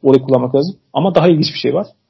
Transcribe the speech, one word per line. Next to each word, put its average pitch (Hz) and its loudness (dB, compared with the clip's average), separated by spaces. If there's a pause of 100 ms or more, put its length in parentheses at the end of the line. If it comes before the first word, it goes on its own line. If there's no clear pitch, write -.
Orayı 135 4
kullanmak 127 -2
lazım. 165 -2 (180)
Ama 170 -2
daha 170 4
ilginç 156 2
bir - -12
şey 123 -4
var. 190 -4 (220)